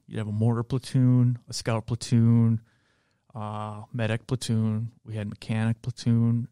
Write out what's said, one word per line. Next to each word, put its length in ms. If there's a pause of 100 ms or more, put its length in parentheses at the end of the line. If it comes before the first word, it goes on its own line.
you'd 140
have 80
a 40
mortar 300
platoon, 800 (100)
a 40
scout 340
platoon, 760 (720)
uh, 480 (100)
medic 360
platoon. 640 (120)
We 120
had 120
mechanic 540
platoon, 720